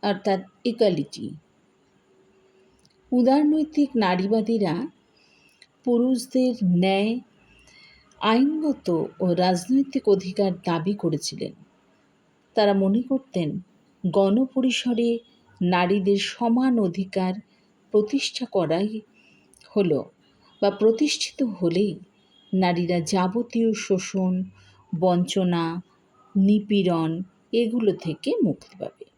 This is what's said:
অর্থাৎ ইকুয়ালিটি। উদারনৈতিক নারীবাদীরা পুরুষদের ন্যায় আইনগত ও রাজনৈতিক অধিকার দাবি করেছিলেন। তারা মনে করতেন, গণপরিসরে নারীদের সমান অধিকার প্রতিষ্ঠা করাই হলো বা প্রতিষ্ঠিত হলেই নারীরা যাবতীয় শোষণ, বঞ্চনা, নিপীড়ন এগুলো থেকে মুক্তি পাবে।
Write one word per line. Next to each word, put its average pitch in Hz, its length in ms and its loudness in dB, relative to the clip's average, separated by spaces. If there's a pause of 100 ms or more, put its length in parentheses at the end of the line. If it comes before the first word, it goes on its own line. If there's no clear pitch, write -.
অর্থাৎ 196 400 -2 (220)
ইকুয়ালিটি। 180 680 -2 (1800)
উদারনৈতিক 294 840 2
নারীবাদীরা 202 920 0 (960)
পুরুষদের 254 720 0 (100)
ন্যায় 190 560 2 (1000)
আইনগত 254 840 0 (140)
ও 180 140 0
রাজনৈতিক 185 760 0
অধিকার 190 420 0 (140)
দাবি 170 280 -2
করেছিলেন। - 580 -6 (1040)
তারা 202 200 4
মনে 196 280 2
করতেন, 185 580 -4 (520)
গণপরিসরে 233 1080 0 (420)
নারীদের 180 560 2
সমান 240 640 0
অধিকার 185 540 -2 (580)
প্রতিষ্ঠা 214 540 -2
করাই 196 560 -2 (760)
হলো 165 340 0 (520)
বা 202 100 2
প্রতিষ্ঠিত 226 720 0
হলেই 180 560 -2 (540)
নারীরা 180 460 2
যাবতীয় 214 760 0
শোষণ, 185 680 -2 (560)
বঞ্চনা, 175 840 0 (540)
নিপীড়ন 190 880 2 (280)
এগুলো 226 400 0
থেকে 165 420 -6 (100)
মুক্তি - 360 -4
পাবে। - 260 -12 (120)